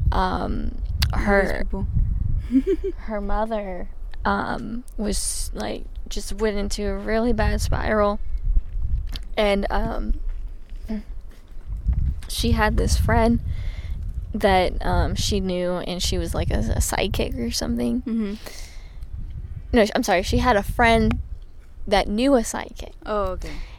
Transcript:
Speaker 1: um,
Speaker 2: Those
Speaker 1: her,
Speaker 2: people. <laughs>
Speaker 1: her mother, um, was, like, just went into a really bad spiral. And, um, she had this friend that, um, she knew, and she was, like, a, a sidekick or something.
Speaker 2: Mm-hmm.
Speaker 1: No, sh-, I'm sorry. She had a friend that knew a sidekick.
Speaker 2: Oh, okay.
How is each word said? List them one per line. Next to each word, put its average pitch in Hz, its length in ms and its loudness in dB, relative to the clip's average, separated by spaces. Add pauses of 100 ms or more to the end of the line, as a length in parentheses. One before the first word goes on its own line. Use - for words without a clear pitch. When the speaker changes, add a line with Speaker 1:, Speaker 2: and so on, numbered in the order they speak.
(120)
Speaker 1:
um, 185 640 0 (360)
Speaker 2:
Those - 100 0
Speaker 1:
her, 202 420 4
Speaker 2:
people. 196 220 -2 (560)
<laughs> 349 540 0 (100)
Speaker 1:
her 214 160 -4
mother, 208 680 -2 (380)
um, 220 580 -2 (140)
was, - 560 -2
like, 214 300 -6 (260)
just - 240 -4
went 208 240 0
into 208 260 -2
a 196 140 -2
really 220 340 0
bad 214 300 2
spiral. 208 580 2 (1160)
And, 202 340 4
um, 226 500 0 (2000)
she - 240 0
had 220 240 4
this 226 220 4
friend 233 420 4 (920)
that, 190 500 2
um, 175 300 2
she - 260 0
knew, 180 340 -2 (120)
and 180 160 -4
she - 160 0
was, 165 160 -2
like, 160 160 0
a, - 80 2
a - 220 2
sidekick - 580 0
or 233 120 -2
something. 233 520 0
Speaker 2:
Mm-hmm. 220 320 -2 (1400)
Speaker 1:
No, 233 120 8
sh-, 214 100 2
I'm - 80 0
sorry. 190 200 4
She - 160 0
had 240 180 4
a 202 60 4
friend 226 580 4 (680)
that 196 220 4
knew 247 260 4
a 240 60 6
sidekick. - 520 -8 (120)
Speaker 2:
Oh, 208 180 -2 (100)
okay. - 200 -8 (260)